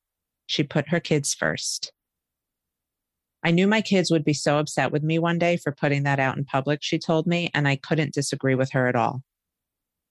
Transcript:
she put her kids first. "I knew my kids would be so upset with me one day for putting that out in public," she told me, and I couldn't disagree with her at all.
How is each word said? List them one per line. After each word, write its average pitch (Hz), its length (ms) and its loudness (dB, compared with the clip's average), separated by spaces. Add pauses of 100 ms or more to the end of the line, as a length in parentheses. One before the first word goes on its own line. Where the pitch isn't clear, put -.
(460)
she - 160 -2
put 147 280 -2
her 170 100 0
kids 147 340 -2
first. - 580 -6 (1500)
"I 165 80 2
knew 180 160 4
my 214 140 2
kids 190 300 2
would 160 140 2
be 151 100 2
so 147 240 0
upset 147 340 -2
with 147 100 -2
me 160 160 0
one 170 200 0
day 175 180 2
for 151 160 -4
putting 143 300 0
that 139 180 2
out 131 160 0
in 143 80 -4
public," 143 380 -2
she - 160 -2
told 160 280 0
me, 175 280 0
and 147 120 0
I 139 100 2
couldn't 151 380 -2
disagree 135 400 0
with 131 180 0
her 131 140 2
at 123 100 0
all. 117 260 0 (880)